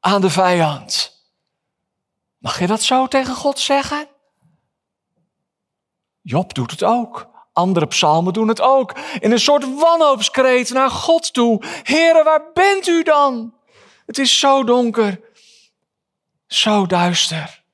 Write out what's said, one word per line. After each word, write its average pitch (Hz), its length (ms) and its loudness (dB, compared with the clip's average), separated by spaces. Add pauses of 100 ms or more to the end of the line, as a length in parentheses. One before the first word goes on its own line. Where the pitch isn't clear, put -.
Aan 196 140 2
de 185 100 2
vijand. 170 920 -2 (1120)
Mag - 200 -8
je 175 80 -2
dat 220 160 -2
zo 262 240 0
tegen 262 280 -2
God 277 240 -4
zeggen? 285 500 -4 (2000)
Job 160 340 -4
doet 123 160 -6
het - 140 -6
ook. - 460 -4 (220)
Andere 175 340 0
psalmen 170 460 0
doen 220 160 -2
het 226 120 -2
ook. 262 320 2 (260)
In 220 140 0
een 240 80 2
soort 285 380 0
wanhoopskreet 262 920 2
naar 262 200 0
God - 420 -2
toe. 233 300 0 (200)
"Heere, 330 400 4
waar 311 200 2 (100)
bent 392 340 2
u 339 160 2
dan? 277 520 0 (520)
Het - 120 -10
is 269 200 2
zo 269 260 2
donker, 226 560 0 (1300)
zo 208 400 0
duister." 175 760 -2 (120)